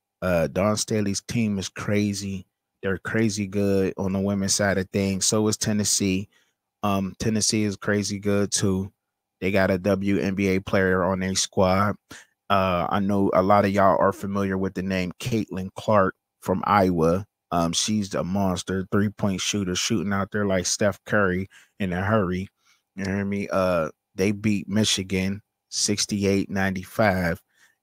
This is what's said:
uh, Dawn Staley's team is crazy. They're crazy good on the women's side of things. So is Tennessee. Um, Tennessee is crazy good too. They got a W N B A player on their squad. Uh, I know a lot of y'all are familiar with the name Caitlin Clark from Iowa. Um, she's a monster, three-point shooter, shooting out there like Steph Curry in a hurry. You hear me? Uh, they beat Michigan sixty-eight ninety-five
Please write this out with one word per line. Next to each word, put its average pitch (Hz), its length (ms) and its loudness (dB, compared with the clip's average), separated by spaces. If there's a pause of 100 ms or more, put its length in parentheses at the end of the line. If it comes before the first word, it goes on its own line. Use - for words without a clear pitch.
(220)
uh, 87 260 2
Dawn 98 300 0
Staley's 101 440 -2
team 107 380 -2
is 92 100 -6
crazy. 101 760 -2 (380)
They're 95 160 -2
crazy 104 480 -2
good 98 500 0
on 95 160 -4
the 98 60 -2
women's 98 340 -2
side 98 240 0
of 92 140 -2
things. 98 340 -2
So 107 220 2
is 107 100 0
Tennessee. 101 720 0 (540)
Um, 98 360 -2
Tennessee 110 440 0
is 101 120 -2
crazy 101 440 -2
good 101 320 0
too. 95 400 0 (500)
They 95 100 -2
got 95 200 4
a 95 60 2
W 98 420 0
N 95 160 -2
B 98 140 0
A 95 100 2
player 92 440 2
on 92 160 0
their 95 160 -2
squad. 95 600 2 (540)
Uh, 92 400 2
I 101 100 0
know 98 340 2
a 92 80 6
lot 101 240 6
of 98 60 2
y'all 98 280 4
are 95 140 4
familiar 98 420 -4
with 95 200 -4
the - 80 -4
name 92 360 -2
Caitlin 95 540 -4
Clark 98 420 2 (260)
from 95 260 -2
Iowa. 92 580 4 (260)
Um, 85 200 0
she's 104 420 -2
a 71 100 -2
monster, 95 680 -2
three-point 101 500 0
shooter, 92 340 -2
shooting 101 380 -2
out 98 180 -2
there 104 140 -2
like 95 220 0
Steph - 380 -2
Curry 95 440 0 (300)
in 95 120 -2
a 90 120 -2
hurry. 95 460 0 (460)
You 95 100 -8
hear 98 200 -2
me? 101 240 -4
Uh, 90 400 0 (240)
they 95 180 2
beat 104 360 -2
Michigan 98 760 0 (280)
sixty-eight 98 800 0
ninety-five 95 880 0 (420)